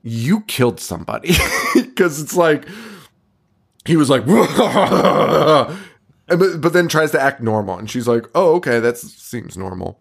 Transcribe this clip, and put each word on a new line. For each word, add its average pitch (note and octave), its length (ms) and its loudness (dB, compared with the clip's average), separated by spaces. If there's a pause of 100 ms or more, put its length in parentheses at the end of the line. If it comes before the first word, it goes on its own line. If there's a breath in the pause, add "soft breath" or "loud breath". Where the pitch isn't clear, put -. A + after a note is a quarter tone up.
you A#2+ 400 -2
killed A#2+ 380 -2
somebody." A2 540 -6
<laughs> - 600 0
'Cause D#3+ 240 0
it's - 160 -8
like, D#3 320 2 (1160 loud breath)
he E3 100 2
was D3 140 4
like, B2+ 180 2
<laughs> F3 2000 0
and, - 100 2
but, F3 200 2
but D#3 140 0
then F3 160 2
tries D#3 220 0
to D3+ 100 0
act C3+ 200 0
normal. G#2+ 360 -2
And G#2+ 120 -12
she's A#2+ 180 -4
like, A#2 180 0 (100)
"Oh, E3+ 200 4
okay, A#2+ 260 0
that A#2+ 140 0
s-, - 180 -18
seems - 440 -14
normal." F#2 440 -10